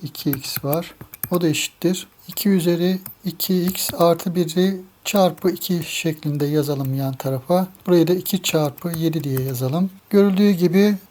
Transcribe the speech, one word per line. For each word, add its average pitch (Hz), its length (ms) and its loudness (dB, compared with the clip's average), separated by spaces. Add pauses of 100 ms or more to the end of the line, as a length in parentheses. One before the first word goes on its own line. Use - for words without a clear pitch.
iki 147 280 -6
x - 320 -6
var. 156 320 -4 (360)
O 180 100 0
da 175 60 2
eşittir - 600 -2 (200)
iki - 220 -2
üzeri 180 500 2 (260)
iki 180 400 -2
x - 320 -4
artı 170 380 2
biri 180 460 0 (220)
çarpı 185 460 0
iki 170 360 -2
şeklinde 151 600 -4
yazalım 143 480 -2
yan 135 200 -4
tarafa. 139 540 -2 (200)
Burayı 170 200 6
da 180 60 2
iki 185 280 -2
çarpı 156 560 -2
yedi 160 260 -2
diye 135 180 -2
yazalım. 135 480 -2 (200)
Görüldüğü 202 420 4
gibi 190 440 4 (160)